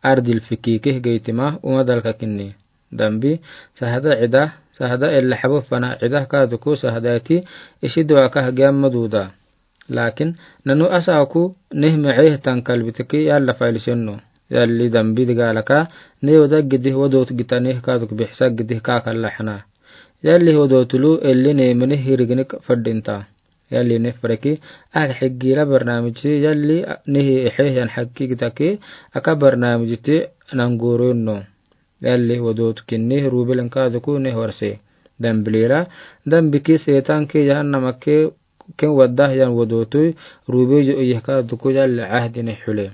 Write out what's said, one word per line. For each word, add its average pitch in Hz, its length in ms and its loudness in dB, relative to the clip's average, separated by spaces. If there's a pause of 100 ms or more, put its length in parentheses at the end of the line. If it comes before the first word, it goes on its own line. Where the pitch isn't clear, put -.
Ardil 123 380 2
fikikeh 117 600 -2
geytima, 120 580 -4
umadalka 123 520 0
kinni. 101 420 -8 (360)
Dambi, 110 480 -2 (400)
sahda 131 400 -2
cida, 120 240 2 (340)
sahda 127 340 -2
ella 127 260 0
xabo 135 240 0
fana 123 400 -4
cida 131 240 -2
kaadu 131 320 0
ku 147 180 -2
sahdaati, 120 680 -2 (380)
ishi 147 220 -2
dwakah 139 480 4
gammaduuda. 123 800 0 (580)
Laakin, 120 440 -4 (320)
nanu 143 240 2
asaaku 175 640 0 (200)
neh 151 240 2
maceeh 143 440 4
tan 127 200 -2
kalbitiki 123 680 -2
yalla 139 240 2
faylisenno. 117 680 -4 (300)
Yalli 120 400 0
dambi 113 360 0
digaalaka, 120 600 0 (360)
ne 151 160 6
wada 151 220 4
gidih 135 360 0
wadoot 135 400 2
gitaneh 123 440 -2
kaadu 123 260 -2
ku 107 80 -8
bixsa 117 340 -2
gidih 113 320 -4
kaa 120 240 -2
kallaxna. 110 580 -6 (580)
Yalli 165 320 6
wadootulu 135 680 4
elli 135 300 4
neemene 127 420 2
hirignik 131 560 0 (100)
fadhinta. 113 640 -4 (460)
Yalli 120 280 0
neh 120 220 -2
fareki, 131 380 -2 (340)
ag 156 240 0
xiggiila 131 480 0
barnaamijti 123 800 0
yalli 151 400 0 (240)
nehi 139 400 2
exeehyan 127 420 0
xaggigitaki 127 880 -4 (340)
aka - 220 0
barnaamijti 120 800 2 (380)
nanguurenno. 120 840 0 (640)
Yalli 123 380 0
wadootu 113 460 -2
kinni 117 320 -2 (120)
ruubilan 123 400 -2
kaadu 123 320 -2
ku 143 180 -4
ne 135 120 -4
horse. 110 480 -6 (420)
Dambilila, 113 640 0 (400)
dambi 151 360 2
ki 160 160 4
seetan 147 500 0
ki 147 180 0
jahannama 139 560 0
ki 151 160 2 (600)
ken 151 120 0
waddah 135 480 4
yan 127 160 2
wadootu 117 600 0 (360)
ruubi 127 360 4
jo 135 120 0
iya 123 240 0
kaadu 123 360 -2
ku 135 120 -2
yalli 131 320 0
cahdi 117 420 -4
ne 113 140 -8
xule. 104 360 -6